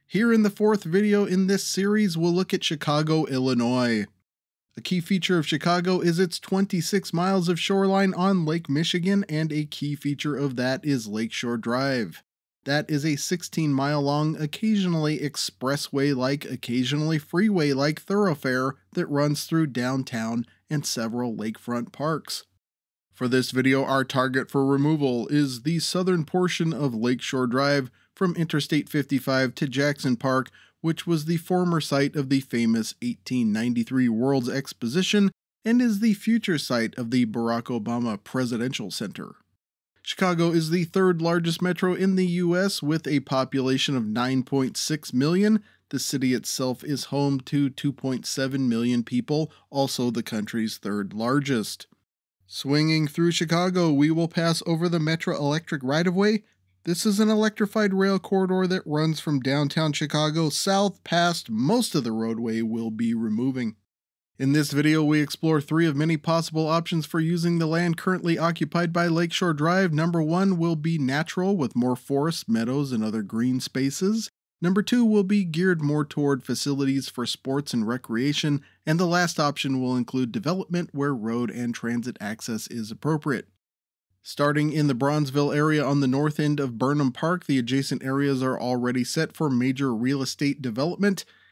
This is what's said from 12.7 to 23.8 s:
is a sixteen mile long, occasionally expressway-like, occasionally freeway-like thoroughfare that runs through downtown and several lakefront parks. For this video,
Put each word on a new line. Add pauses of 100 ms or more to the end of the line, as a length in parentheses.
is
a
sixteen
mile
long,
occasionally
expressway-like,
occasionally
freeway-like
thoroughfare (180)
that
runs
through
downtown (240)
and
several
lakefront
parks. (720)
For
this
video,